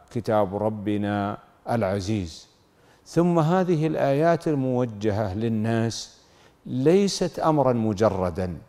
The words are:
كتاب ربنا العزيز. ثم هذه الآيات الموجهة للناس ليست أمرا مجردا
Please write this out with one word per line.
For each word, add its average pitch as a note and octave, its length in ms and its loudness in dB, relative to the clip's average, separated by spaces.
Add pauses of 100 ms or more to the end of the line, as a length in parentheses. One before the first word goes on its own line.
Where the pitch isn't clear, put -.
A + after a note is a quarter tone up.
(120)
كتاب G#2+ 440 0
ربنا G#2 800 -2 (320)
العزيز. G2+ 800 -2 (580)
ثم E3+ 340 2
هذه E3 480 2
الآيات D#3 600 0
الموجهة A2+ 840 0
للناس A2+ 880 -2 (440)
ليست F3 760 0
أمرا C#3+ 340 4
مجردا F#2+ 840 0 (120)